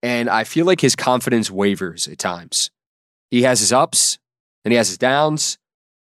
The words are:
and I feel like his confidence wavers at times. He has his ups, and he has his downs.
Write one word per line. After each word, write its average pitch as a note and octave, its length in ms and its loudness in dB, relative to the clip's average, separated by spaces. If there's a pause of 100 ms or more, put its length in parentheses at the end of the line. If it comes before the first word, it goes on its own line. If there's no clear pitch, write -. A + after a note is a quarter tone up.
and A#2+ 260 -2
I A2 160 0
feel E3 220 0
like F#3 140 2
his C3 140 4
confidence A#2+ 560 0
wavers F#2+ 580 -2
at D#2 100 -18
times. E2+ 520 -6 (600)
He A#2+ 120 2
has B2+ 180 4
his G#2 120 0
ups, - 460 0 (460)
and A2 80 0
he A#2+ 40 4
has A2+ 120 2
his F2+ 100 -10
downs. D3 600 0 (440)